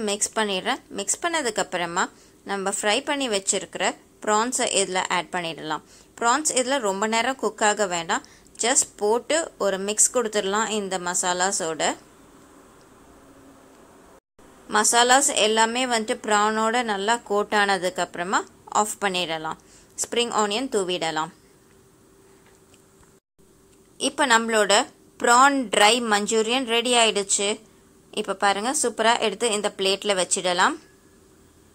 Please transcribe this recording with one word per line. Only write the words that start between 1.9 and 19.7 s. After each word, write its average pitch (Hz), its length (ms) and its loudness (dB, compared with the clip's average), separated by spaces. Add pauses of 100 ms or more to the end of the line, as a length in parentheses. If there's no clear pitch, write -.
நம்ம 196 280 -4
fry 214 180 0 (120)
பண்ணி 277 260 -2
வச்சிருக்கிற - 480 -4 (400)
ப்ரான்ஸை 226 440 0 (140)
இதுல 185 180 -2 (180)
ஆட் 170 180 -6
பண்ணிடலாம். 156 500 -8 (340)
prawns 254 400 0
இதுல 254 160 0 (120)
ரொம்ப 196 160 -2 (100)
நேரம் 240 300 -2
cook 214 260 -2
ஆக 208 160 0 (100)
வேண்டாம். 170 300 -4 (380)
just 247 220 2 (140)
போட்டு 226 380 0 (260)
ஒரு 190 140 0 (100)
மிக்ஸ் - 280 0
கொடுத்துடலாம் 214 540 0 (100)
இந்த 190 160 -4 (120)
மசாலாஸோட. 180 760 -2 (3000)
Masalas 247 560 4 (140)
எல்லாமே 226 360 2 (120)
வந்துட்டு 220 220 -2 (120)
ப்ரானோட 220 480 2 (160)
நல்லா 202 240 0 (140)
coat 208 320 0
ஆனதுக்கு 185 440 0
அப்புறமா 185 340 -4 (420)
ஆஃப் 214 220 -2
பண்ணிடலாம். 165 560 -4 (440)